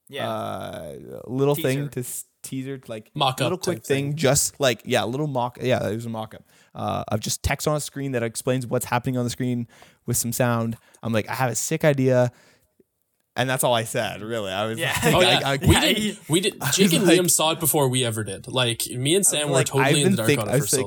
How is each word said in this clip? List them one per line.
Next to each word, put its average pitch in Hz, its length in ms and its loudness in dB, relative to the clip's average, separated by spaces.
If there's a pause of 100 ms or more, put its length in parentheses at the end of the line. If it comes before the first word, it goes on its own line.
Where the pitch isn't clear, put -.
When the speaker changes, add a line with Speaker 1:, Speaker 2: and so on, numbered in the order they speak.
Speaker 1:
Yeah. 127 200 -6
Speaker 2:
uh, 98 960 -8
little 139 300 2
thing 135 220 0
Speaker 1:
Teaser. 143 120 -4
Speaker 2:
to 131 100 -10
s-, - 260 -8 (160)
teaser, 135 460 -10
like, 110 260 -12
Speaker 3:
Mock-up 135 320 -2
Speaker 2:
little 180 140 -2
quick - 180 -2
Speaker 3:
type - 80 -16
thing. 143 240 0
Speaker 2:
thing, 147 80 -4
just, 143 420 2
like, 127 240 0
yeah, 113 200 0
a - 20 -4
little 135 220 -4
mock, 120 340 -4
yeah, 117 260 0
it 98 80 -2
was 117 120 -6
a - 20 -8
mock-up, 110 340 -10 (300)
uh, 101 360 -4
of 110 100 0
just - 240 -6
text - 240 -2
on 151 80 2
a 147 40 -2
screen 139 340 -6
that 117 100 0
explains 127 440 -2
what's 123 180 -2
happening 123 300 -2
on 123 80 0
the 120 60 -2
screen 120 380 -2 (400)
with 120 100 0
some 117 160 -2
sound." 117 420 0 (280)
I'm 113 100 -2
like, 107 160 0
"I 110 60 -6
have 127 160 0
a 110 40 -4
sick - 300 -2
idea." 131 460 4 (1080)
And 127 120 0
that's 131 160 0
all 123 80 4
I 113 100 2
said, 101 380 -4
really. 107 300 -6
I 101 140 -2
was 113 140 -4
Speaker 1:
Yeah. 143 240 -2
Speaker 2:
like, 151 100 4
Speaker 3:
Oh, 170 60 6
Speaker 2:
I, 180 40 6
Speaker 3:
yeah. - 160 4 (100)
Speaker 2:
I, 139 80 0
Speaker 3:
We - 160 6
Speaker 1:
Yeah, - 80 4
Speaker 3:
didn't, 302 160 2
Speaker 1:
he 214 220 -2 (100)
Speaker 3:
we 160 100 2
did, - 180 -2
Speaker 2:
<laughs> - 40 -12
I 135 100 -2
Speaker 3:
Jake 190 140 4
Speaker 2:
was 170 80 4
Speaker 3:
and 180 140 4
Speaker 2:
like, 170 120 8
Speaker 3:
Liam 180 100 2
saw 160 220 2
it 160 80 -4
before 151 300 2
we 127 160 0
ever 110 180 -2
did. 95 240 -10
Like, 120 400 -2
me 131 260 0
and 190 40 6
Speaker 2:
I - 20 2
was 196 80 4
Speaker 3:
Sam 151 220 0
were 139 60 2
Speaker 2:
like, 135 100 4
Speaker 3:
totally 135 240 2
Speaker 2:
I've 165 80 4
Speaker 3:
in 147 60 2
the 190 60 4
Speaker 2:
been 196 60 4
Speaker 3:
dark - 120 0
Speaker 2:
think-, 139 140 4
Speaker 3:
on 104 60 -4
Speaker 2:
I 107 60 -6
Speaker 3:
it - 60 4
for - 20 2
Speaker 2:
was - 80 -2
Speaker 3:
so - 180 0